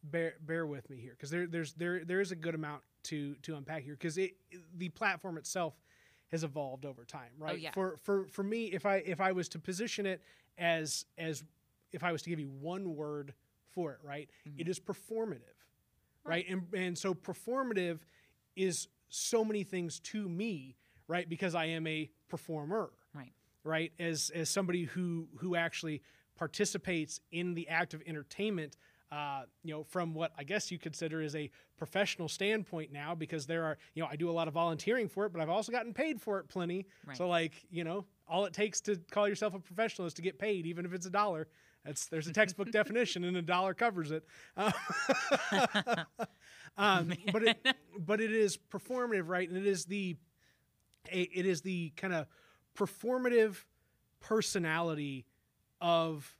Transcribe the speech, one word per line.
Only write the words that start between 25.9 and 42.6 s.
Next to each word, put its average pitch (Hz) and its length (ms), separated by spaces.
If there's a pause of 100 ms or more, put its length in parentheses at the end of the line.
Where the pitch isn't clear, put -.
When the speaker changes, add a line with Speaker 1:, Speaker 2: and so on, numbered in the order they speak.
Speaker 1:
participates 175 840 (100)
in 175 220
the 170 160
act 165 240
of 156 120
entertainment, 165 720 (340)
uh, 143 340 (200)
you 160 100
know, 156 120
from 170 280
what 160 240
I 143 60
guess 190 260
you 180 80
consider 160 440
is 151 120
a 151 160 (280)
professional 180 500
standpoint 185 640
now, 147 240
because 156 320
there 165 160
are, 156 140 (160)
you 160 100
know, 143 80
I 147 60
do 170 120
a 170 40
lot 165 160
of 147 40
volunteering 170 540
for 202 180
it, 202 60
but 170 100
I've 156 80
also 214 220
gotten 233 220
paid 285 260
for 202 200
it 151 100
plenty. 180 360 (200)
Speaker 2:
Right. 139 100
Speaker 1:
So, 175 140
like, 170 240 (180)
you 170 140
know, 190 180 (240)
all 175 160
it 190 80
takes 202 300
to 208 160 (120)
call 208 200
yourself 208 240
a 196 60
professional 185 480
is 156 80
to 170 60
get 180 160
paid, 196 280
even 170 200
if 175 80
it's 180 120
a 185 40
dollar. 180 380 (380)
That's, 143 220
there's 160 200
a 170 60
textbook 202 380